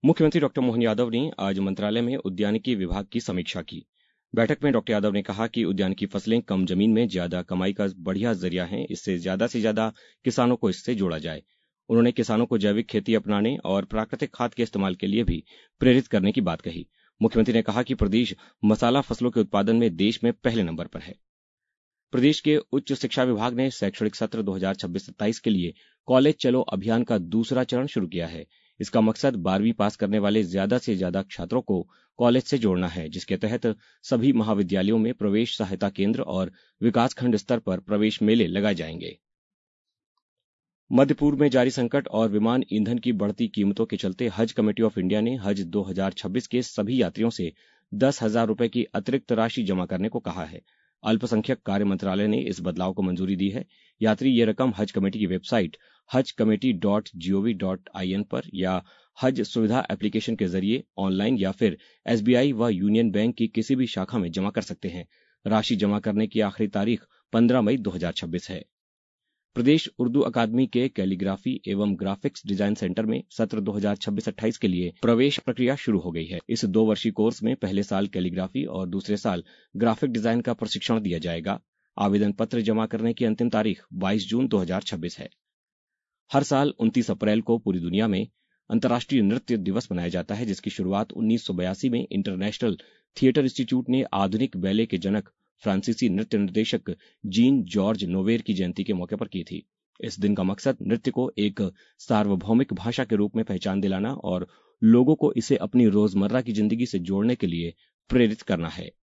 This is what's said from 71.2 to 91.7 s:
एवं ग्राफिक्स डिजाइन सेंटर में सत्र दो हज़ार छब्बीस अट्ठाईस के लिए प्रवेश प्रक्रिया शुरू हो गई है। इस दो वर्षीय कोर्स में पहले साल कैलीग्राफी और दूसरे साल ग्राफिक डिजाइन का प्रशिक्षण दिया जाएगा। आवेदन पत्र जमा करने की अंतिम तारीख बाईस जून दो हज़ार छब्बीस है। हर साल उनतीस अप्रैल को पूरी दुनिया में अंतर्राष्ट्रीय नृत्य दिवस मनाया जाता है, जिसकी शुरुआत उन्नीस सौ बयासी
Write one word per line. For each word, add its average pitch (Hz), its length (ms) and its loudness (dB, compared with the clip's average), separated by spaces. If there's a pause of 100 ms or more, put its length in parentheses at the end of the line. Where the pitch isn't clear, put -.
एवं 101 300 0
ग्राफिक्स - 480 -6
डिजाइन 101 280 0
सेंटर 107 320 -4
में 110 240 -2
सत्र 110 300 -2
दो 101 120 -4
हज़ार 101 240 -2
छब्बीस 104 320 -4
अट्ठाईस 113 300 -4
के 110 100 0
लिए 90 240 -2 (100)
प्रवेश 123 360 4
प्रक्रिया 123 380 0
शुरू 107 220 0
हो 87 120 -4
गई 82 140 -6
है। 87 140 -8 (100)
इस 113 160 -2
दो 110 200 4
वर्षीय 107 280 0
कोर्स 110 300 0
में 117 140 0
पहले 98 260 -2
साल 98 240 -2
कैलीग्राफी 92 580 -4
और 92 220 -6
दूसरे 98 300 -4
साल 90 260 -2 (340)
ग्राफिक 117 340 2
डिजाइन 117 300 0
का 120 120 -4
प्रशिक्षण 110 480 -2
दिया 87 180 -2
जाएगा। 85 420 -4 (360)
आवेदन 101 360 2
पत्र 113 280 -2
जमा 110 260 0
करने 113 280 -2
की 123 100 -2
अंतिम 113 240 0
तारीख 107 340 0 (100)
बाईस 95 360 -2
जून 120 200 0
दो 110 100 2
हज़ार 90 240 -2
छब्बीस 87 360 -8
है। - 100 -14 (1000)
हर 139 120 2
साल 143 360 2
उनतीस 113 320 2
अप्रैल 107 300 0
को 117 180 0
पूरी 92 200 -2
दुनिया 90 300 0
में 101 180 0 (440)
अंतर्राष्ट्रीय 120 520 2
नृत्य 113 340 0
दिवस 98 360 -2
मनाया 87 160 -2
जाता 87 260 -4
है, 117 120 -6
जिसकी 101 240 -6
शुरुआत 98 420 -4
उन्नीस 113 340 0
सौ 98 80 -4
बयासी 92 340 -2